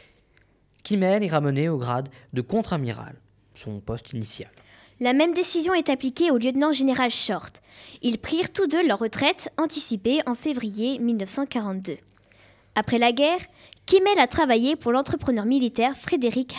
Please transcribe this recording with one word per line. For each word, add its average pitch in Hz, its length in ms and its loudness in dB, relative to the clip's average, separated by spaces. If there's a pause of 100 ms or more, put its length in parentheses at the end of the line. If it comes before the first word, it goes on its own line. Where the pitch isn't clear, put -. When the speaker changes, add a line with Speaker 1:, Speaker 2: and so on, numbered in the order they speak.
(840)
Speaker 1:
Kimmel 202 420 2
est 170 40 -2
ramené 147 380 0
au 160 100 -2
grade 123 300 -2 (240)
de 127 80 -4
contre-amiral, 123 760 -4 (380)
son 104 280 -12
poste - 320 -10
initial. 113 380 -10 (500)
Speaker 2:
La 247 100 0
même 311 220 4
décision 349 400 0
est 330 160 0
appliquée 277 420 0
au 247 60 4
lieutenant-général 262 720 0
Short. - 520 -6 (400)
Ils 233 180 -2
prirent - 340 -4
tous 392 140 0
deux 320 200 2
leur 202 120 2
retraite 269 580 -2
anticipée 277 680 -2
en 240 100 -2
février 240 640 -4
mille 233 180 0
neuf 190 120 -6
cent 277 160 -4
quarante-deux. 190 520 -6 (800)
Après 220 240 0
la 240 120 4
guerre, 294 300 2 (460)
Kimmel 381 320 6
a 247 80 6
travaillé 254 500 2
pour 240 160 0
l'entrepreneur 254 520 0
militaire 247 520 2
Frédéric 254 600 -2